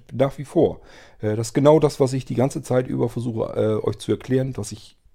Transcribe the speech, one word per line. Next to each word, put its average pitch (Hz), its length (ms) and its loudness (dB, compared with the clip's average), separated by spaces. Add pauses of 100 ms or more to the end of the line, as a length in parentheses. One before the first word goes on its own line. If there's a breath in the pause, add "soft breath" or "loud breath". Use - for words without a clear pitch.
(120)
nach 131 260 0
wie 147 60 -12
vor. 117 360 2 (400 loud breath)
Äh, 107 140 -2
das 113 140 -4
ist - 40 -12
genau 147 280 6
das, 147 180 2
was 131 140 2
ich 135 120 -4
die 127 120 -8
ganze 135 260 0
Zeit 127 240 0
über 131 220 -2
versuche, 117 480 -6
äh, 107 280 0
euch - 140 -2
zu - 140 -4
erklären, 131 440 -2
was 104 140 -10
ich - 260 -16 (180)